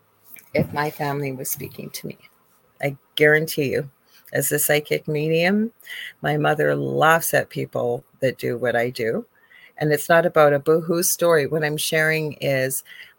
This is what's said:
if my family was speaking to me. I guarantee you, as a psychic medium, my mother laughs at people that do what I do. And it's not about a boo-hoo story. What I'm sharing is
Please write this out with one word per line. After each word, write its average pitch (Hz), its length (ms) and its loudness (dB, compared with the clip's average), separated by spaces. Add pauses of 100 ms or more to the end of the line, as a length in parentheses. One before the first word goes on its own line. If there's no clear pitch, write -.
(540)
if 156 180 0
my 151 180 -2
family 143 440 -4
was 131 180 -8
speaking - 380 -12
to - 180 -14
me. - 100 -14 (640)
I 139 140 -4 (200)
guarantee 151 580 2
you, 131 180 -4 (400)
as 139 220 -2
a 147 60 0
psychic 151 500 -2
medium, 165 640 0 (480)
my 151 160 0
mother 147 360 2
laughs 143 600 2
at 135 160 0
people 120 560 -6 (160)
that 131 160 0
do 127 200 -4
what 120 200 -2
I 120 140 0
do. 127 340 -4 (520)
And 151 140 0
it's 147 160 -2
not 165 180 6
about 151 280 6
a 143 60 2
boo-hoo 170 440 2
story. 165 420 2
What 151 200 -2
I'm 151 120 -2
sharing 156 600 0
is 135 440 -2 (340)